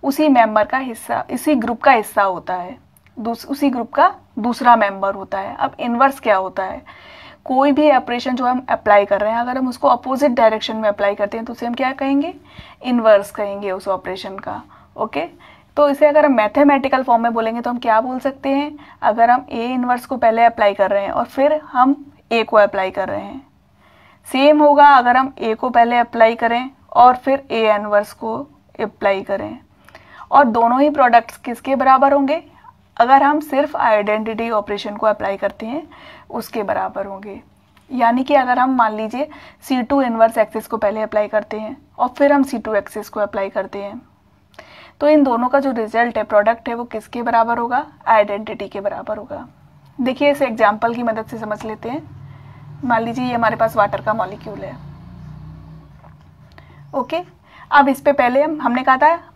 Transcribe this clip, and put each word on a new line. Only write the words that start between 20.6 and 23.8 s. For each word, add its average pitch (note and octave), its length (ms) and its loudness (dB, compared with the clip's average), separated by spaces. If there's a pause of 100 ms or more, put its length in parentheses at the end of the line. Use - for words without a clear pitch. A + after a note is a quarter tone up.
कर G3 180 0
रहे G3+ 120 0
हैं F#3+ 80 -6
और A#3+ 160 -4
फिर C#4+ 260 2 (120)
हम C4+ 300 2 (360)
ए A3+ 120 2
को A3 140 0
अप्लाई G3+ 340 2
कर F#3+ 180 -6
रहे G3+ 120 -8
हैं, G#3 200 -14 (840)